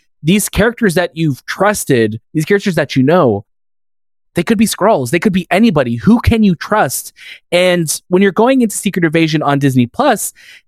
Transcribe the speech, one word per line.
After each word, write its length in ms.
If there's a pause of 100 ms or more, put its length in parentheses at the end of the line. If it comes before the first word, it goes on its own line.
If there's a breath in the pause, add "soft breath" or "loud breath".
(220)
these 280
characters 440
that 240
you've 300
trusted, 720 (120)
these 120
characters 300
that 200
you 60
know, 420 (920)
they 80
could 140
be 80
Skrulls. 460
They 80
could 140
be 180
anybody. 440
Who 260
can 220
you 120
trust? 560 (400 loud breath)
And 560
when 140
you're 100
going 300
into 160
Secret 260
Invasion 380
on 180
Disney 280
Plus, 440 (360 loud breath)